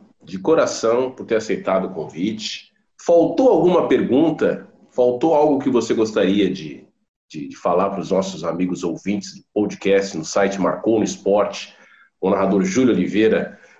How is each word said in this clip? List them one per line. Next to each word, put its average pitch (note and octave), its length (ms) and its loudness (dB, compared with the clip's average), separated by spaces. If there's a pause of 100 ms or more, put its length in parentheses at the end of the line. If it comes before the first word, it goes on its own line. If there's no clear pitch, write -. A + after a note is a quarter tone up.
(200)
de F#2 160 -14
coração B2+ 760 0
por G#2+ 120 -14
ter A2+ 120 -2
aceitado F#2+ 500 -2
o - 80 -10
convite. - 760 -8 (280)
Faltou F3 500 4
alguma F3 360 4
pergunta? A#2+ 800 2 (240)
Faltou B2 420 2
algo D3 280 4
que C3 100 0
você A#2 240 0
gostaria G2+ 560 2
de, D2+ 340 -10 (460)
de, D2+ 200 -12
de - 60 -18
falar F#2 340 0
pros F#2+ 200 -6
nossos F#2 320 -2
amigos F2 400 -4
ouvintes F#2+ 540 -6
do - 80 -20 (100)
podcast G2 640 0
no D#2+ 80 -6
site G2 360 -2
Marcou G2 380 0
no G2+ 60 2
Esporte, - 680 -2 (480)
o F#2 100 0
narrador G2 340 2
Júlio B2 280 2
Oliveira, G2 680 0 (200)